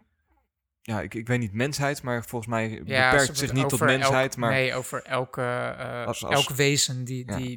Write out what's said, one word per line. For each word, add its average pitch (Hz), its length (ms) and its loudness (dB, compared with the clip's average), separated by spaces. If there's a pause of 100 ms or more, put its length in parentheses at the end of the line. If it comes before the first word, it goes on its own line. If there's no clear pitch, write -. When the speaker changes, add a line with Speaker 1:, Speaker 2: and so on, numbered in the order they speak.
(840)
Speaker 1:
ja, 110 180 -4
ik, 87 140 -8
ik 113 120 -6
weet 123 120 2
niet 110 140 -2
mensheid, 143 500 -2
maar 120 220 -4
volgens 117 260 -8
mij 113 200 0
Speaker 2:
Ja, 110 80 -8
Speaker 1:
beperkt 131 420 4
Speaker 2:
ze 135 60 6
Speaker 1:
zich 143 120 -6
Speaker 2:
hebben 123 160 -2
Speaker 1:
niet 135 80 4
Speaker 2:
het 139 80 0
Speaker 1:
tot 135 120 2
Speaker 2:
over - 60 6
elk 131 120 4
Speaker 1:
mensheid, 135 360 2
maar 120 140 2
Speaker 2:
nee, 131 240 2
over 127 280 -6
elke, 131 400 -4
eh, 123 640 -4
Speaker 1:
als, 117 180 -4
als 139 240 2
Speaker 2:
elk 139 80 -4
wezen 139 480 2
die, 127 220 -6
Speaker 1:
Ja. 101 100 -4 (200)